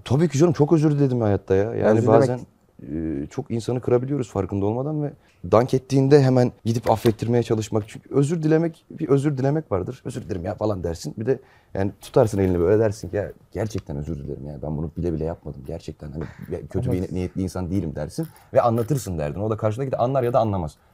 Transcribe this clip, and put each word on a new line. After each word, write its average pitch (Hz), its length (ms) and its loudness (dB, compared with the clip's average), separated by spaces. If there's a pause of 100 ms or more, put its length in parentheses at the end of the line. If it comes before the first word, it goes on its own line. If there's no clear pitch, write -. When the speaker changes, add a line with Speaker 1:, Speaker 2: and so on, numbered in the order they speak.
Speaker 1:
Tabii 147 240 2
ki 135 80 -4
canım, 160 160 4
çok 151 200 2
özür 151 180 4
diledim 135 300 2
hayatta 98 340 2
ya. 98 80 2
Yani 110 200 -4 (160)
Speaker 2:
Özür - 20 2
dilemek 113 200 6
Speaker 1:
bazen, 120 180 0 (420)
e, 76 480 -6
çok - 220 -8
insanı 117 300 -2
kırabiliyoruz 131 500 0
farkında 98 340 -2
olmadan 139 380 -2
ve 143 80 -6 (400)
dank 120 220 6
ettiğinde 135 500 6
hemen 127 280 4 (140)
gidip 117 260 0
affettirmeye 113 520 2
çalışmak. 107 440 -2
Çünkü - 280 -20
özür 151 280 2
dilemek, 160 480 0
bir 151 180 -6
özür 139 280 2
dilemek 143 340 -2
vardır. 107 340 -4
"Özür - 180 -8
dilerim 87 220 -8
ya." 104 100 -6
falan 101 280 -2
dersin. 82 340 -8
Bir 110 80 -6
de 131 140 0 (340)
yani 98 180 -2 (100)
tutarsın 113 380 2
elini 92 200 2
böyle 98 200 4
dersin 101 300 -2
ki, 98 60 -10
"Ya 98 160 -4 (200)
gerçekten 95 460 -6
özür 76 260 -8
dilerim 69 240 -10
ya. 73 160 -12
Ben 76 140 -6
bunu 80 200 -6
bile 85 160 -2
bile 78 120 -4
yapmadım. 76 420 -10
Gerçekten 76 440 -12
hani 78 120 -8 (280)
ya, 87 80 -6 (100)
kötü 123 200 -4
Speaker 2:
Ama - 120 2
Speaker 1:
bir 92 120 -6
niyetli 90 280 -4
insan 92 300 -4
değilim." 82 240 -2
dersin 78 320 -6 (260)
ve - 80 4
anlatırsın 113 560 0
derdin. 73 220 -4
O 107 100 -2
da 107 80 -2
karşındaki 113 340 -2
de - 60 -4
anlar 127 260 0
ya 120 100 0
da 131 60 4
anlamaz. 98 360 -2 (180)